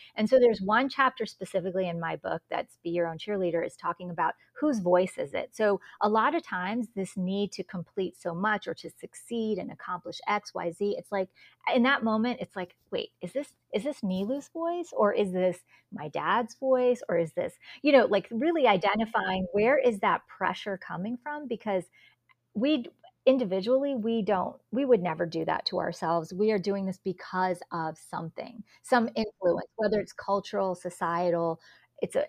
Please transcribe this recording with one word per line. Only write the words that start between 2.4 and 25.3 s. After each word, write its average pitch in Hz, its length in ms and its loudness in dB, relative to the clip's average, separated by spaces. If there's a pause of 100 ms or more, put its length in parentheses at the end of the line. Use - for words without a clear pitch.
that's - 340 -6
Be 170 60 -6
Your 170 160 0
Own 165 140 -6
Cheerleader 180 440 0
is 175 120 -6
talking 180 340 -6
about 165 240 -2 (260)
whose 294 200 2
voice 180 400 4
is - 160 -6
it? - 200 -6
So 202 260 2 (200)
a 208 80 4
lot 220 240 4
of 330 80 0
times 208 540 -4
this 190 200 -6
need 190 380 -2
to 190 100 -8
complete 185 540 -6
so 175 160 -6
much 202 340 -2
or - 60 -6
to - 160 -12
succeed - 680 -6
and - 120 -8
accomplish - 560 -10
X, 208 280 -2
Y, 170 160 -4
Z, 202 260 -2
it's - 140 -12
like, 190 180 -2 (420)
in 247 120 4
that 262 200 2
moment, 220 380 0
it's - 140 -12
like, 180 200 -8 (140)
"Wait, - 220 -6 (100)
is 175 120 -10
this, 285 200 -6 (180)
is 208 120 -2
this 285 180 -6
Nilu's 202 480 -4
voice 339 440 -6
or 208 200 4
is 202 180 0
this 180 320 0 (280)
my 147 160 -10
dad's 175 480 -2
voice 247 520 2
or 170 100 0
is 165 160 0
this," 180 200 -4 (300)
you 294 80 6
know, 262 160 8
like, 196 240 0
really 285 340 2
identifying 202 840 2
where 226 260 4
is 240 220 2
that - 280 2
pressure - 500 -4
coming 190 400 -8
from? 294 300 -10
Because 202 380 -4 (680)
we, 254 300 0 (440)
individually, 254 640 2
we 226 260 0
don't, 185 340 0 (160)
we 254 140 0
would 247 160 6
never 170 240 -2
do 165 200 -4